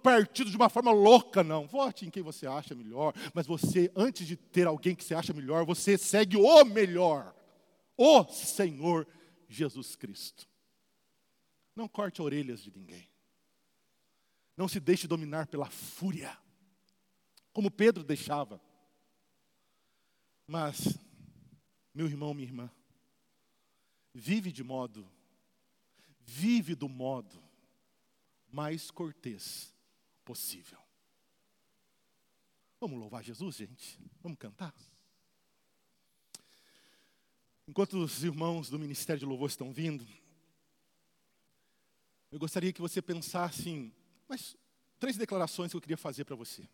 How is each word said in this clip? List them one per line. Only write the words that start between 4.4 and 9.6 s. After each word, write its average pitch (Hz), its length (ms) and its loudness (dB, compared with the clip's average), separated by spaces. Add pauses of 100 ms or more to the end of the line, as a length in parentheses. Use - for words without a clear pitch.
alguém 165 280 -2
que - 80 -16
você 160 120 -6
acha 165 180 -4
melhor, 151 320 -2
você 180 320 2
segue 202 400 2
o 294 260 12
melhor, 175 720 2 (640)
o 262 280 10
Senhor 160 840 -2 (420)
Jesus 127 460 -6